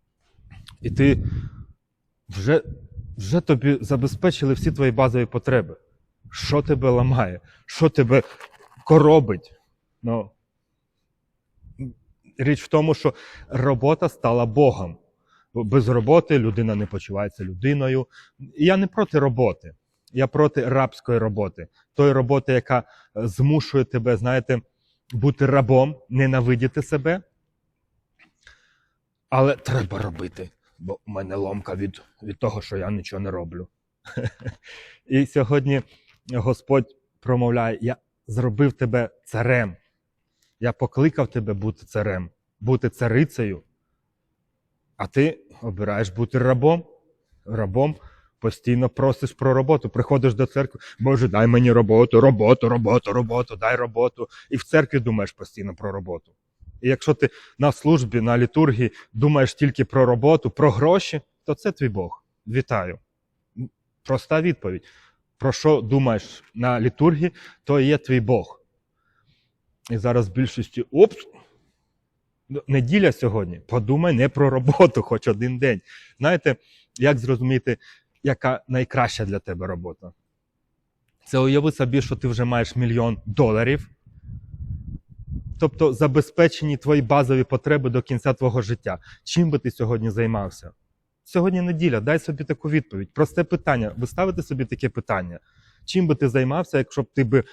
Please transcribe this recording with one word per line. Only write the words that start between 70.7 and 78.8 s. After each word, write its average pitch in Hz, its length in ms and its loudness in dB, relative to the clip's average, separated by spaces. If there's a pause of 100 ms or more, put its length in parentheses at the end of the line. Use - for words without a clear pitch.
«Опс! 190 360 4 (1200)
Ну, 139 180 -8
неділя 139 440 2
сьогодні, 104 480 -2
подумай 135 540 0
не 127 160 2
про 139 200 2
роботу 131 520 4
хоч - 260 -2
один 120 320 -2
день». 120 220 0 (380)
Знаєте, 151 360 2 (440)
як 139 180 4
зрозуміти, 127 600 -2 (460)
яка 131 440 -2
найкраща 127 580 -2